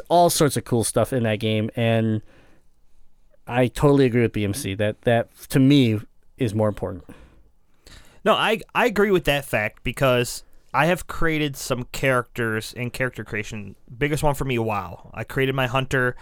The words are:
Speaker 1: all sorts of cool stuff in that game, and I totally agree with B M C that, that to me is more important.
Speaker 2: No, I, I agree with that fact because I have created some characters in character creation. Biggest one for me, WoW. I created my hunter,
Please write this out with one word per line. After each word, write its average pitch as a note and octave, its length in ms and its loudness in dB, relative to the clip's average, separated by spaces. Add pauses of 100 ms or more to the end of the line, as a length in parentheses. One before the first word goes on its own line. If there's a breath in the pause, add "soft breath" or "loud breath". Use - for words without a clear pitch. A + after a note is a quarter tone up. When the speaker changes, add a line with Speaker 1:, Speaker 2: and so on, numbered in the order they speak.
(100)
Speaker 1:
all E3+ 180 6
sorts D3+ 300 2
of A2 60 -8
cool A#2 200 0
stuff - 280 0
in B2+ 100 0
that A2 140 0
game, A2 380 -2
and A2+ 460 0 (1300 soft breath)
I B2+ 220 2
totally C#3 380 4
agree A#2+ 160 2
with A2 100 2
B G#2+ 120 -2
M G2 100 -2
C G2 200 -6
that, G#2 280 -2
that A#2 300 2 (180)
to C#3 100 2
me C3 400 4 (360)
is A2 180 -4
more G#2+ 140 2
important. F#2+ 360 -8 (1200 loud breath)
Speaker 2:
No, G#3+ 100 4
I, G3+ 260 0 (140)
I G#3 120 2
agree G3+ 240 2
with F3 140 2
that C#3+ 200 0
fact G#2+ 380 -4
because B2 600 0 (280)
I C#3 140 2
have F3 220 -2
created D3+ 480 -2
some B2 340 -6
characters A#2 800 -2
in A#2+ 180 -8
character B2 340 -6
creation. G#2 500 -10 (240)
Biggest D3 240 -2
one D3 120 2
for C#3+ 100 -4
me, C3 120 -2
WoW. G2+ 560 -6
I A2+ 120 -10
created C3+ 320 -2
my C3 100 0
hunter, B2+ 560 -2